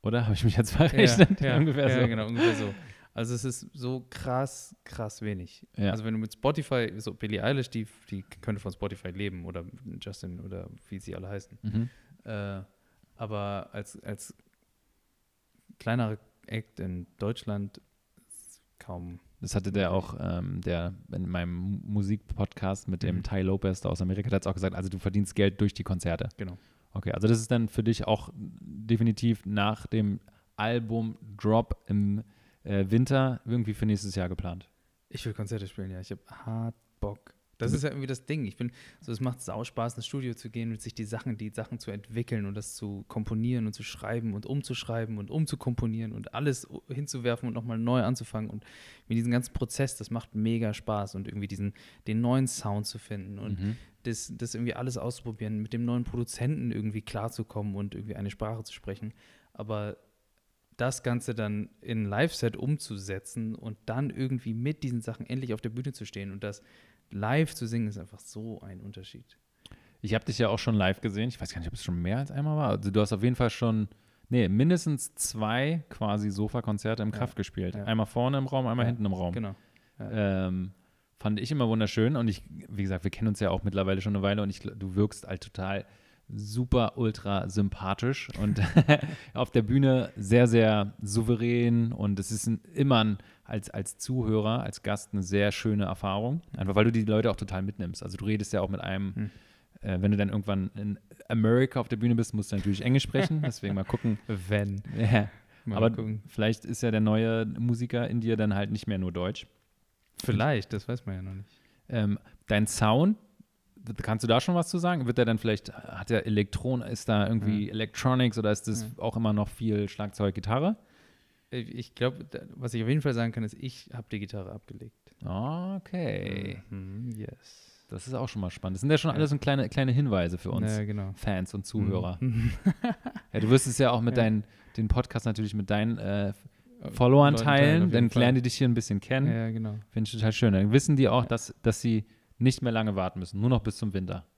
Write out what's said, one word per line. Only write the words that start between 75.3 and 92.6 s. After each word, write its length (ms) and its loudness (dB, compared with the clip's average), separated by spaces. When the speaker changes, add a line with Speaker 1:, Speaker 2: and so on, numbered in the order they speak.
Speaker 1:
quasi 420 0
Sofa-Konzerte 720 -2
im 80 0
Speaker 2:
Ja. 60 -6
Speaker 1:
Kraft 180 -4
gespielt. 400 -6
Speaker 2:
Ja. 100 -8
Speaker 1:
Einmal 220 2
vorne 300 0
im 100 -2
Raum, 200 -2
einmal 180 0
Speaker 2:
Ja. 60 2
Speaker 1:
hinten 160 -2
im 80 0
Raum. 180 -2
Speaker 2:
Genau. 240 -6
Ja. 500 0
Speaker 1:
Ähm, 240 -2
fand 220 -2
ich 100 -4
immer 160 2
wunderschön. 480 2
Und 140 0
ich, 140 -2
wie 140 -4
gesagt, 220 -2
wir 60 0
kennen 180 -2
uns 120 0
ja 100 2
auch 140 0
mittlerweile 380 0
schon 120 -2
eine 80 0
Weile 200 2
und 80 -2
ich 100 -8
gl-, 160 -10
du 180 -8
wirkst 320 2
halt 160 -6
total 440 -6
super, 680 0
ultra 500 0
sympathisch 800 0
und 220 2
<laughs> 720 4
auf 180 -2
der 120 4
Bühne 520 4
sehr, 320 6
sehr 540 6
souverän 920 2
und 300 0
es 100 -4
ist 160 -4
ein, 140 0